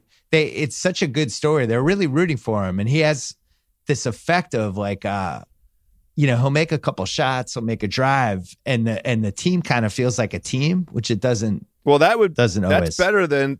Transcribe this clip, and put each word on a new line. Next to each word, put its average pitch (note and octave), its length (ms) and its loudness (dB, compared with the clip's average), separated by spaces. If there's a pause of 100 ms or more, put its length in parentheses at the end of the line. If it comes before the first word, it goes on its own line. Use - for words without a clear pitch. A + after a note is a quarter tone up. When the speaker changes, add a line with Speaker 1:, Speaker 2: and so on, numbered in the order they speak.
(320)
Speaker 1:
they, D#3 140 4
it's C3 320 -4
such F#3 240 -2
a E3 60 0
good C3+ 260 -2
story. D3+ 320 0
They're A#2 180 2
really F#3+ 240 0
rooting D3+ 300 0
for G#2 280 -2
him. F#2 140 -2
And G#2 80 -2
he C#3 120 2
has D3+ 360 0 (520)
this C#3+ 180 -2
effect E3 500 -2
of, G#2+ 220 -2
like, G2+ 260 -4
uh, F#2+ 400 -4 (720)
you D3 120 2
know, B2 100 2
he'll C3 140 2
make D#3 200 0
a D#3 60 0
couple - 280 -4
shots, C3 500 -2
he'll A#2+ 80 -6
make A2+ 200 -4
a G#2+ 40 0
drive, B2 680 0 (100)
and A#2+ 220 0
the, A2 200 -4
and A2+ 180 0
the G2 60 -2
team F3+ 300 -2
kind A#2+ 240 0
of G#2 60 0
feels B2 280 0
like A2 140 -2
a F#2 60 -4
team, D#3+ 520 -2
which - 180 -4
it A2+ 100 0
doesn't, A2+ 460 -2 (200)
Speaker 2:
Well, C#3+ 140 6
that G3+ 200 4
would, G3 160 2
Speaker 1:
doesn't G#2+ 260 2
Speaker 2:
that's F2+ 120 2
Speaker 1:
always. D3+ 240 0
Speaker 2:
better F#3+ 300 4
than, C#3 320 0